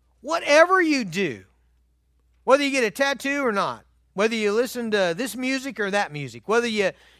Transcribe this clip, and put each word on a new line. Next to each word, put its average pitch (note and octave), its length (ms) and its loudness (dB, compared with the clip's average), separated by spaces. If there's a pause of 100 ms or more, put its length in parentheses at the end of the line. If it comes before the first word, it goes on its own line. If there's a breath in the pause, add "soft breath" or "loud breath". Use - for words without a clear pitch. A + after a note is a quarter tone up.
(200)
Whatever E4 600 4
you D4 240 2
do, D#3 400 -4 (1000)
whether C#4+ 200 4
you C#4 60 -2
get C4 120 0
a G#3+ 80 0
tattoo C#4 540 -2
or A3+ 80 0
not, D3 320 -4 (300)
whether A3 200 0
you G#3 180 -2
listen A#3 400 -2
to F#3+ 220 0
this A3 220 -6
music C4 420 -6
or G3+ 120 -4
that F#3+ 220 -2
music, C3+ 360 -12
whether A#3+ 180 2
you, G#3 260 0 (280 soft breath)